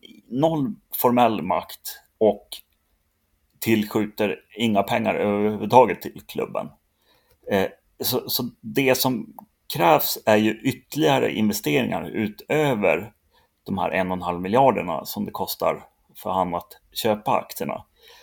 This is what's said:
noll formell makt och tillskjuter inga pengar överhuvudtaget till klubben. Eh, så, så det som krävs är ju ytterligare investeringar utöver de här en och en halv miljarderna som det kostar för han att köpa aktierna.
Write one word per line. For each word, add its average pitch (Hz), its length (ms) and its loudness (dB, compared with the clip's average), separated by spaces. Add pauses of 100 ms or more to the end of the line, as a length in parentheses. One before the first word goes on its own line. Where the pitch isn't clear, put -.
(300)
noll 139 460 0 (200)
formell 120 460 2
makt - 580 -6 (180)
och 110 300 2 (1120)
tillskjuter 104 760 0 (220)
inga 113 260 2
pengar 113 320 0
överhuvudtaget 104 840 2
till - 260 -12
klubben. - 420 -6 (840)
Eh, 98 140 2 (380)
så, - 260 -2
så - 140 -4 (180)
det 127 340 2
som 123 380 -2 (420)
krävs 156 500 2
är 107 120 6
ju 107 260 2
ytterligare 135 680 0
investeringar 107 760 0
utöver 107 1000 0 (540)
de 98 120 -4
här 87 140 -2
en 90 200 -2
och 92 60 -2
en 90 60 -10
halv 87 180 -4
miljarderna 95 640 0
som 104 200 -6
det 92 60 -8
kostar - 520 -4 (340)
för - 120 -10
han 92 260 -2
att 90 120 -8 (260)
köpa 107 380 -2
aktierna. - 520 -4 (400)